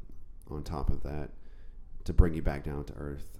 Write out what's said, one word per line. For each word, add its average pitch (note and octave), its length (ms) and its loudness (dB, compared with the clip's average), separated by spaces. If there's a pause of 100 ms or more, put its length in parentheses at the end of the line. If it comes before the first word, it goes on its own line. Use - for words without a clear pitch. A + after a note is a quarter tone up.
(480)
on D2+ 160 -6
top D2 260 2
of C#2+ 140 6
that, D2 260 -2 (760)
to - 80 0
bring E2 220 8
you D#2+ 80 0
back C#2+ 220 0
down C#2+ 220 -4
to - 80 -10
earth, C#2+ 460 -8